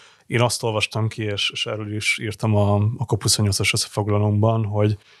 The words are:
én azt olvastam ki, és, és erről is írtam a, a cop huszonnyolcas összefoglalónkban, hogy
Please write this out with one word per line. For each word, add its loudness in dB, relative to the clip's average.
én 2
azt 2
olvastam -2
ki, -8
és, -4
és -6
erről -6
is -4
írtam 0
a, 4
a 0
cop -2
huszonnyolcas 2
összefoglalónkban, 0
hogy 0